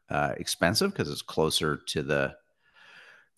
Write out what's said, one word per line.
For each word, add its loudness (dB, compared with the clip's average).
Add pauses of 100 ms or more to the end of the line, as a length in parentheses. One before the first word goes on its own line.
uh, 0
expensive 0
'cause -2
it's -6
closer 0 (100)
to -2
the, 0 (1040)